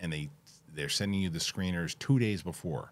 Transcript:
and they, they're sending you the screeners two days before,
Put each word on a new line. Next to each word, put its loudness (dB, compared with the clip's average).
and -2
they, -2
they're -4
sending 2
you 2
the -2
screeners 0
two 4
days 2
before, -6